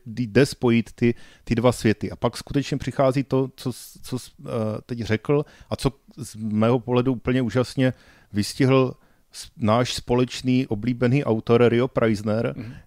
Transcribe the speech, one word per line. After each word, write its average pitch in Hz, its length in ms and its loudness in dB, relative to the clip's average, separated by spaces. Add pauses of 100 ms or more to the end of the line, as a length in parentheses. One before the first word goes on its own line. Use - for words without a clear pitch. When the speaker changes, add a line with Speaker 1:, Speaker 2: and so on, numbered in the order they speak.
Speaker 1:
jde 120 400 2
spojit 117 500 0
ty, 120 200 2 (280)
ty 117 120 -2
dva 117 160 4
světy. 107 400 0
A - 40 -12
pak - 220 -4
skutečně - 400 -4
přichází 135 460 0
to, 131 320 -2
co - 180 -8
s-, - 280 -20
co - 180 -8
s-, - 200 -16
eh, 143 60 -20 (400)
teď 120 160 -8
řekl 113 440 0 (240)
a 110 60 -4
co 131 160 -2 (260)
z 123 180 -14
mého 110 440 0
pohledu 123 340 0
úplně 127 280 -2
úžasně 123 520 0 (400)
vystihl 131 600 2 (380)
s-, - 160 -18 (100)
náš 117 360 2
společný 127 760 0
oblíbený 123 580 0
autor 117 420 4
Rio 117 200 2
Preisner, 113 720 -2
Speaker 2:
Mhm. 113 160 -12 (140)